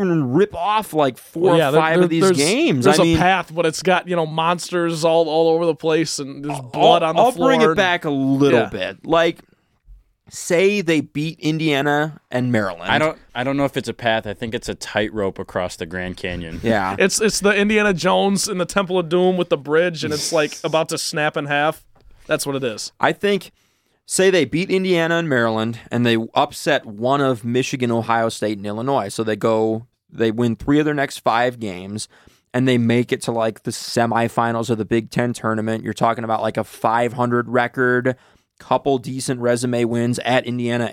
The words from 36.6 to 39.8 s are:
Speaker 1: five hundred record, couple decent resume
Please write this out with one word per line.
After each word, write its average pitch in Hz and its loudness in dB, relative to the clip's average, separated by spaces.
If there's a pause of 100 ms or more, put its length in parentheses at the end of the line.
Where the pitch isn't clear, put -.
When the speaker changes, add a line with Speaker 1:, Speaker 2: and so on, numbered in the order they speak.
Speaker 1:
five 117 -2
hundred 120 0
record, 123 0 (440)
couple 131 0
decent 127 -6
resume 120 0